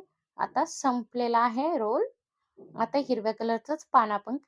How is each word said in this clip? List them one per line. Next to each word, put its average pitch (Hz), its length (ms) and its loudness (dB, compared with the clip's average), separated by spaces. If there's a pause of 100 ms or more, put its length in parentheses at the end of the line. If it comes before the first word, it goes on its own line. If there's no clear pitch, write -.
(380)
आता - 280 0
संपलेला 247 720 0
आहे 262 380 2
रोल. 240 260 0 (720)
आता 226 220 -2
हिरव्या 233 360 0
कलरचंच 226 580 -4
पान 220 200 4
आपण 208 260 -4 (100)